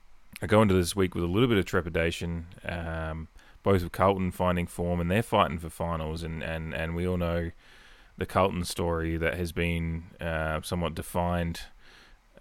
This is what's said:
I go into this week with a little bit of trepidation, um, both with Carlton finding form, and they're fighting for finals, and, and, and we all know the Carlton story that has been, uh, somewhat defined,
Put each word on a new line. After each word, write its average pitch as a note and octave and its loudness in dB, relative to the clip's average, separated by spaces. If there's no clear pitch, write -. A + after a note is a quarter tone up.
I F#2 -6
go G#2+ 8
into G2 6
this F2 4
week F#2+ 2
with F2 -2
a E2+ 0
little A2+ 4
bit A2 4
of F2+ 4
trepidation, E2+ -2
um, D#2+ -6
both G2 6
with E2+ -4
Carlton F#2+ 2
finding F2+ 0
form, F2 -2
and F2 0
they're G#2+ 2
fighting E2+ 2
for D#2+ -10
finals, E2 -4
and, D#2+ -6
and, D#2+ -6
and E2 -4
we F2 -2
all F2+ 0
know E2+ 0
the F2+ -4
Carlton F#2 2
story E2 -2
that E2 0
has F2 -2
been, E2 -2
uh, D#2+ -2
somewhat E2+ -2
defined, F2 -2